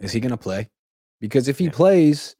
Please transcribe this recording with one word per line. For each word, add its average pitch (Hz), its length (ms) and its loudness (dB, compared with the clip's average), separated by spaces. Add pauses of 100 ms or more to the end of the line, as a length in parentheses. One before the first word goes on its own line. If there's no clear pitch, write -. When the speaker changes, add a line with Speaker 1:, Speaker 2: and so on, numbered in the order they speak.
Speaker 1:
Is 98 100 -10
he 117 80 -4
gonna 123 180 -4
play? 98 320 -8 (520)
Because 120 260 -2
if 139 100 -4
he 180 100 -2
Speaker 2:
Yeah. 156 40 -2
Speaker 1:
plays, 165 680 2